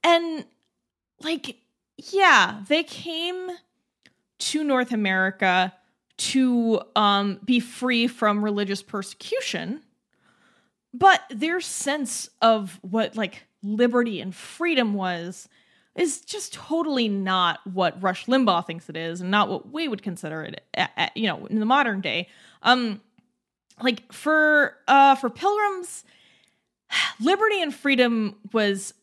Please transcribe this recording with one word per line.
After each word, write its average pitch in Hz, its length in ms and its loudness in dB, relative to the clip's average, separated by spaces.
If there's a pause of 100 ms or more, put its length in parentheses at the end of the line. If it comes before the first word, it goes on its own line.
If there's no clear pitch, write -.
And, 339 420 2 (760)
like, 311 340 -6 (400)
yeah, 226 720 2
they 311 160 2
came 349 680 -8 (880)
to 302 240 -4
North 254 280 0
America 190 840 2 (440)
to, 240 640 2 (160)
um, 202 480 2
be 247 160 2
free 240 460 0
from 208 360 0
religious 202 400 -2
persecution, 202 1000 -8 (1080)
but 370 360 6
their 320 320 -2
sense - 680 -6 (120)
of 214 400 2
what, 220 340 -2
like, 214 280 -6 (180)
liberty 233 580 0
and 185 160 -10
freedom 262 580 -2
was 180 540 -6 (480)
is - 260 -2
just - 320 -12
totally 294 540 -2
not 190 600 0
what 185 340 -2
Rush 185 240 -2
Limbaugh 220 400 2
thinks 165 240 -12
it 160 80 -12
is 165 240 -6
and 180 80 -6
not 208 180 4
what - 240 -6
we 311 160 -4
would 214 140 -6
consider 160 400 -8
it, - 220 -12 (100)
a-, - 240 -2
a-, - 160 -2
you 220 140 -2
know, - 180 -6
in 220 140 -2
the 214 80 -2
modern 240 340 2
day. 170 260 -4 (360)
Um, 240 360 2 (800)
like, 233 320 -4
for, 302 640 2 (120)
uh, 277 260 8
for 262 160 -2
Pilgrims, 403 720 -2 (840)
<sighs> - 300 -4
liberty 381 420 2
and 302 100 -4
freedom 240 640 0 (160)
was 202 520 -2